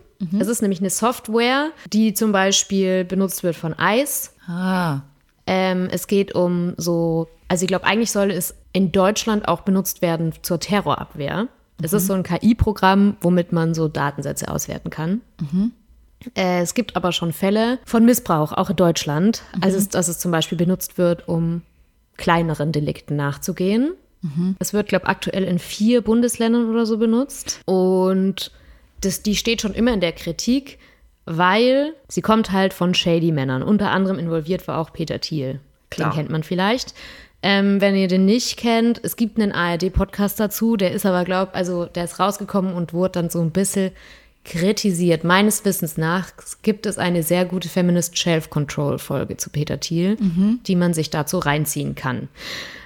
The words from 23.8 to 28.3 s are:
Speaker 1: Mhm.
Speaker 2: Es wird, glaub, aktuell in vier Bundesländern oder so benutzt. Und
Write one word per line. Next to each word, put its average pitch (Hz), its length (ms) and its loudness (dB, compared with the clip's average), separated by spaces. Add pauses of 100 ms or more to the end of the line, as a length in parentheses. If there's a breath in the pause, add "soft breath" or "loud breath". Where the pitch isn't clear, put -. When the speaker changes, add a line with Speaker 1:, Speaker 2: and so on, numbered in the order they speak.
Speaker 1:
Mhm. 175 380 -2
Speaker 2:
Es - 140 -6
wird, 208 140 0
glaub, 185 220 0
aktuell 185 340 -4
in 175 160 0
vier 233 420 2
Bundesländern 233 680 2
oder 226 160 0
so 220 120 0
benutzt. 233 680 -2
Und 185 840 0 (500 soft breath)